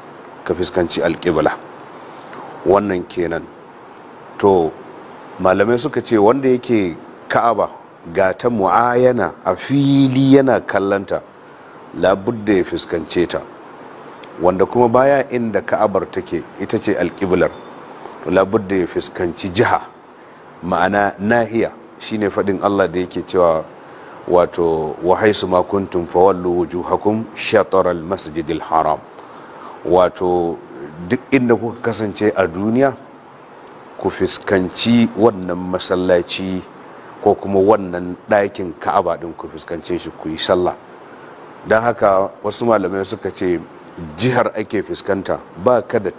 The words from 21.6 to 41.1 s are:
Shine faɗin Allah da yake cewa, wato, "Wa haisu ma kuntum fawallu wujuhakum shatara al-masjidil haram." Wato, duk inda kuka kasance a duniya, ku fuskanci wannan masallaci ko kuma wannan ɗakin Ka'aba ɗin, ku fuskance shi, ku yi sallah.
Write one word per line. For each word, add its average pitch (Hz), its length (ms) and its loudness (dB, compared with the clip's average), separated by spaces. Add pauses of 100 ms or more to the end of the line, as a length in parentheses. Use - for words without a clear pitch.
Shine 107 300 -2
faɗin 95 340 -2
Allah 98 240 2
da 85 120 -4
yake 90 240 -6
cewa, 82 400 2 (640)
wato, 82 760 0
"Wa 90 160 2
haisu 107 280 2
ma 90 160 2
kuntum 90 440 -4
fawallu 90 560 2
wujuhakum 87 640 -2 (100)
shatara 95 560 2
al-masjidil 82 720 -6
haram." 78 380 0 (840)
Wato, 87 720 2 (500)
duk 123 120 0 (120)
inda 123 240 4
kuka 107 240 -4 (120)
kasance 107 440 -2
a 95 120 2
duniya, 113 480 0 (1000)
ku - 120 -2
fuskanci 101 1080 0
wannan 92 420 0 (120)
masallaci 92 920 0 (600)
ko 101 140 8
kuma 98 240 0
wannan 90 560 2 (140)
ɗakin 101 500 0
Ka'aba 87 400 0
ɗin, 82 160 -10
ku - 160 -14
fuskance 82 480 -8
shi, 80 120 -12
ku - 180 -10
yi 80 80 -6
sallah. 90 380 2 (920)